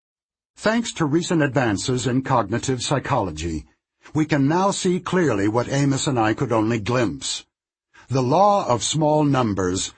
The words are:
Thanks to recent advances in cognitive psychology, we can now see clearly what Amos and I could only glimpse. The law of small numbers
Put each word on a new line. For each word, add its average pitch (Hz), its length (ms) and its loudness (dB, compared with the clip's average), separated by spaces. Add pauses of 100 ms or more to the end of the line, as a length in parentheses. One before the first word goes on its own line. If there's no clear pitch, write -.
(560)
Thanks 226 380 -2
to 165 120 -2
recent 165 360 0
advances 123 680 0
in 127 140 0
cognitive 120 600 -2
psychology, 85 840 -4 (480)
we 156 120 2
can 139 220 2
now 185 240 2
see 180 280 0
clearly 127 500 0
what 120 200 0
Amos 139 380 0
and 127 120 0
I 110 140 2
could 120 200 -2
only 113 260 2
glimpse. 123 680 -2 (640)
The 127 160 0
law 185 440 2
of 120 160 0
small 151 420 2
numbers 98 720 0